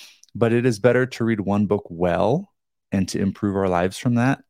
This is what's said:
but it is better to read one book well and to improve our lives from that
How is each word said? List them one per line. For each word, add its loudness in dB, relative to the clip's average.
but 0
it 2
is 0
better 4
to -6
read 0
one 0
book -2
well 0
and 0
to -4
improve -2
our 0
lives 0
from -2
that 0